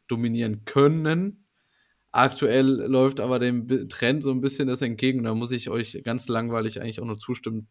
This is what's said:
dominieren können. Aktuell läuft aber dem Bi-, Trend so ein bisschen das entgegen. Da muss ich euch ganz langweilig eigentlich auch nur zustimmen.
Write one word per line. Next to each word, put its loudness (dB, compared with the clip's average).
dominieren -2
können. 2
Aktuell 4
läuft 2
aber 0
dem 0
Bi-, -2
Trend 0
so 0
ein 0
bisschen 0
das -2
entgegen. 0
Da -2
muss -4
ich -4
euch -6
ganz -4
langweilig -2
eigentlich -8
auch -8
nur -6
zustimmen. -8